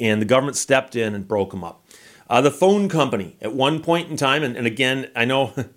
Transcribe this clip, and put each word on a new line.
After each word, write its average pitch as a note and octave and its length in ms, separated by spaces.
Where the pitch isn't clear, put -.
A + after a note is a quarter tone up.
and G#2+ 200
the G#2+ 60
government C3 300
stepped C3 400
in A2 180
and G2 140
broke G2 240
them F#2+ 100
up. - 240
Uh, B2 120
the C#3 100
phone G3 380
company A#2+ 520
at A2 140
one C#3+ 260
point E3 300
in D3+ 60
time, C#3+ 260
and, B2 140
and A#2+ 100
again, C3 480
I A#2 120
know C3 200
<laughs> - 80